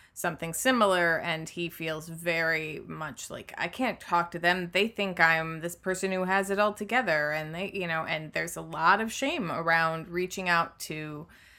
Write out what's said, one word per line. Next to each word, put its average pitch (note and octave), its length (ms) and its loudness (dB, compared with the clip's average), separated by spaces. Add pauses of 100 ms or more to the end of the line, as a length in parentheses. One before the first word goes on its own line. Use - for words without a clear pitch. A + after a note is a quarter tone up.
(160)
something E3 400 -4
similar, F#3+ 640 4
and D#3+ 280 -4
he E3+ 220 -6
feels D#3+ 400 -6
very D#3+ 800 0
much D#3 420 -10
like, - 280 -12
"I D#3+ 100 -2
can't A3+ 320 -2
talk E3+ 320 0
to E3+ 80 -8
them. F3 340 2
They G3+ 140 4
think G3 320 -2
I'm D#3+ 420 4
this E3+ 140 -6
person F#3+ 360 -2
who F#3 120 2
has F#3+ 260 2
it G3 80 0
all G#3 160 2
together." G3+ 580 0
And D#3 220 -4
they, F3+ 200 -6
you F3+ 140 -4
know, D#3+ 180 -2
and D#3 280 -6
there's E3 240 -4
a E3 40 -8
lot E3 400 4
of A3+ 120 -4
shame C4+ 380 -2
around E3 580 2
reaching F3+ 400 -4
out E3+ 320 2
to D3+ 460 -10 (320)